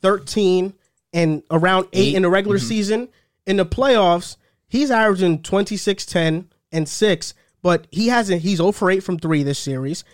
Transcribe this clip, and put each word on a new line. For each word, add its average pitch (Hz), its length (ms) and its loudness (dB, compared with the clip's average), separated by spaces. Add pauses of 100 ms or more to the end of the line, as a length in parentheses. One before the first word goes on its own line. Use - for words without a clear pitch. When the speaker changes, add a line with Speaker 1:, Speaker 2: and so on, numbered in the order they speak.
Speaker 1:
thirteen, 190 720 0 (400)
and 156 380 0
around 185 420 2
eight 190 160 2
Speaker 2:
Eight. 151 60 0
Speaker 1:
in 185 80 2
the 175 60 2
regular 196 280 2
Speaker 2:
Mm-hmm. 226 100 -2
Speaker 1:
season, 220 420 -2 (360)
in 196 120 0
the 185 80 2
playoffs, 196 720 2 (300)
he's 269 240 0
averaging 190 500 2
twenty-six, 202 640 -4
ten, 165 440 -2 (220)
and 160 160 -4
six. - 460 -2 (300)
But 170 280 0
he 214 160 -2
hasn't, 196 360 0
he's 180 180 0
oh 190 100 2
for 196 180 0
eight 190 140 0
from 180 140 -4
three 156 260 0
this 139 160 -2
series. 135 540 -6